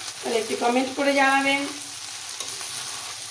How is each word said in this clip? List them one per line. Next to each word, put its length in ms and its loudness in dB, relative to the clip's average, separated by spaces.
তাহলে 240 0
একটু 200 -2
comment 360 4
করে 220 4
জানাবেন। 400 4